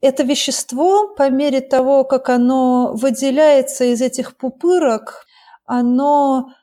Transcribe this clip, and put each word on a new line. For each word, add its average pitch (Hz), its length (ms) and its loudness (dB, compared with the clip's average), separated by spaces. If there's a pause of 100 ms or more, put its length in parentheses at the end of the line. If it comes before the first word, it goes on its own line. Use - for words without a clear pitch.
это 262 220 0
вещество, 311 920 -2
по 277 160 0
мере 269 300 0
того, 269 440 0
как 262 240 -2
оно 254 640 2
выделяется 269 920 0
из 240 160 0
этих 254 360 -6
пупырок, 269 880 -2 (400)
оно 262 880 0 (120)